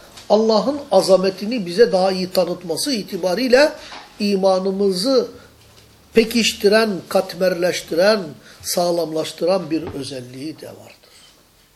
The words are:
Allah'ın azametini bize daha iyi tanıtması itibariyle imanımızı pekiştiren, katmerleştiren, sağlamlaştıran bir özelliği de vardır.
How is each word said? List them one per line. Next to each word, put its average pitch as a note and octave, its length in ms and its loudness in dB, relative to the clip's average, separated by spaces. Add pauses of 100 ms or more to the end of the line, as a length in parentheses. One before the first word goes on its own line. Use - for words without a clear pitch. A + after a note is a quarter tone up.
(300)
Allah'ın A3 480 2 (140)
azametini F#3+ 760 2
bize F#3 260 4
daha F#3+ 200 2
iyi F#3 180 -4
tanıtması F3 600 -2
itibariyle A3+ 800 2 (480)
imanımızı G3 1080 2 (840)
pekiştiren, A3 760 2 (180)
katmerleştiren, F3+ 1120 0 (420)
sağlamlaştıran E3+ 1080 -2
bir D#3 120 -2
özelliği C3 800 -12
de - 60 -16
vardır. - 480 -20 (600)